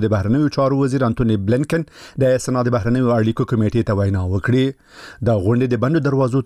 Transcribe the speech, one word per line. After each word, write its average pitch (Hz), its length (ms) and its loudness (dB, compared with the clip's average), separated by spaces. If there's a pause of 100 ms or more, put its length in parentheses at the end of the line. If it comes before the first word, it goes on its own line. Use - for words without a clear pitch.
د 104 80 2
بهرنیو 117 440 0
چارو 135 260 2
وزیر 131 240 0
انتونی 113 300 0 (120)
بلینکن 151 340 0 (400)
د 127 220 4
سنا 127 220 -2
د 120 80 0
بهرنیو 117 400 0
اړیکو 113 360 0
کمیټې 110 380 0
ته 101 100 0
وینا 98 280 0
وکړي. 117 380 0 (640)
دا 113 160 2
غونډې 120 300 2
د 113 120 -2
بندو 151 200 0
دروازو 135 400 0